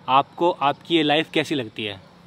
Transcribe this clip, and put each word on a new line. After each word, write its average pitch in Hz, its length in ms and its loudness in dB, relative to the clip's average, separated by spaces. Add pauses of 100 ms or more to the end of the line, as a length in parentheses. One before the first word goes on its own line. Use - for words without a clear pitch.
आपको 139 420 2
आपकी 143 460 -2
ये 160 60 4
life 151 280 0
कैसी 156 240 -2
लगती 113 300 -8
है? 101 160 -10 (260)